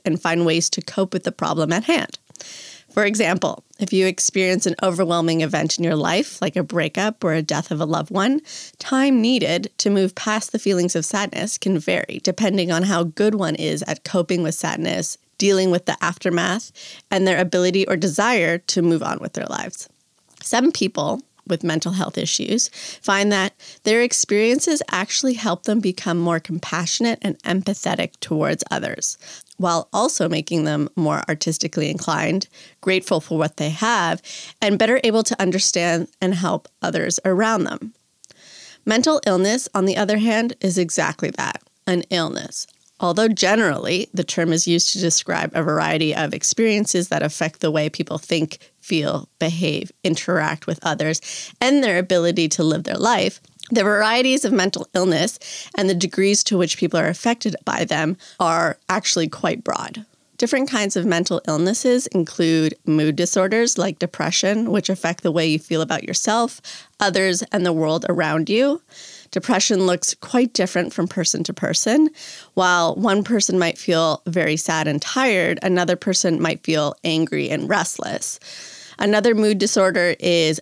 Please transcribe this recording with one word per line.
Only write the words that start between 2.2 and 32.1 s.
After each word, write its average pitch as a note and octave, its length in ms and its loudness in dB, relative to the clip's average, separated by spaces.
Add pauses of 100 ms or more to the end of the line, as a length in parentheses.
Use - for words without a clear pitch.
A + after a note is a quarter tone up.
For G#3+ 100 2
example, G3 600 0 (160)
if F#3+ 120 -2
you F#3+ 140 4
experience F#3 600 0
an E3+ 140 0
overwhelming E3+ 600 2
event D#3 380 0
in E3+ 60 0
your D#3+ 120 2
life, E3+ 440 -2
like D#3+ 140 -4
a F3+ 80 0
breakup E3+ 600 -2
or D#3+ 100 0
a D#3+ 80 0
death D3+ 300 -4
of D3+ 80 -4
a E3 40 0
loved D#3 280 -4
one, B3+ 280 0 (380)
time C4 420 2
needed G#3 580 0
to G#3+ 120 2
move F#3+ 240 2
past - 380 -4
the A3 80 -4
feelings F3+ 340 0
of D#3+ 100 0
sadness G3+ 540 -4
can F#3+ 220 0
vary - 420 -4
depending F#3 480 0
on E3+ 140 2
how F#3 180 0
good G#3 320 0
one F3 220 -2
is D#3 320 -2
at D#3+ 160 -8
coping F3 400 0
with D#3+ 100 -2
sadness, - 640 -4 (200)
dealing F#3+ 340 4
with F3+ 140 0
the E3 140 -2
aftermath, F3 680 -2 (400)
and F#3+ 160 2
their F3+ 140 4
ability F#3 480 2
or F#3+ 80 0
desire F3 640 0
to - 220 -2
move E3 220 2
on - 160 -4
with - 140 -10
their - 140 -6
lives. - 420 -10 (520)
Some B3 300 2
people - 500 -2 (260)
with E3+ 180 -2
mental D#3+ 280 -2
health F#3 240 -4
issues - 520 -2 (340)
find G3+ 300 2
that G3 200 0 (300)
their A3 200 4
experiences B3 880 2
actually C4 440 -2
help G#3+ 300 -2
them A3 160 2
become F#3 380 -2
more E3+ 220 2
compassionate F3 840 -2
and - 200 -4
empathetic F#3 800 -2
towards D#3 500 -2
others, - 480 -6 (380)
while E3+ 360 -2
also G3 360 0
making D#3+ 360 -2
them D3+ 320 -2
more D3+ 320 0
artistically D#3 640 -2
inclined, E3 580 -2 (320)